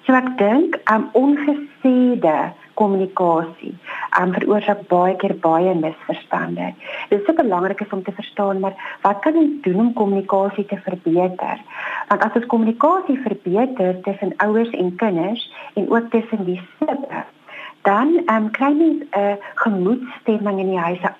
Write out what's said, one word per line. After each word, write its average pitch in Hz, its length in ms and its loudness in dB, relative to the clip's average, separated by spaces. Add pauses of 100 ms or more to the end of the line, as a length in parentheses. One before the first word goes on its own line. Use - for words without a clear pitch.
So 262 100 6
ek 254 240 0
dink, 240 360 4 (120)
ehm, 214 240 4
ongesêde 262 1300 2 (420)
kommunikasie, 185 920 0 (420)
ehm, 180 180 2
veroorsaak 208 540 0
baie 180 280 4
keer 196 200 -2
baie 170 400 2
misverstande. 175 1000 -4 (360)
Dit 202 100 4
is 202 60 -6
so 320 80 4
belangrik 196 480 0
is 202 100 -8
om 190 120 -6
te 196 80 -8
verstaan, 196 480 -4
maar 196 160 -2 (260)
wat 202 180 2
kan 311 160 0
ons 302 260 2
doen 185 180 0
om 233 140 2
kommunikasie 196 720 0
te 196 120 -8
verbeter? 180 800 -2 (500)
Want 202 160 2
as 220 120 -2
ons 233 100 0
kommunikasie 240 760 0
verbeter 190 840 -2
tussen 190 360 -6
ouers 220 320 2
en 180 260 -2
kinders 202 560 -2 (220)
en 202 160 -4
ook 233 200 0
tussen 220 360 -2
die 180 160 -4 (180)
sippe, 277 460 -6 (560)
dan, 269 440 2
ehm, 220 260 2
kry 277 220 0
mens 302 380 2
'n 202 260 0 (180)
gemoedsstemming 208 1040 0
in 190 100 -2
die 185 180 -2
huis, 180 140 -4
'n - 180 -4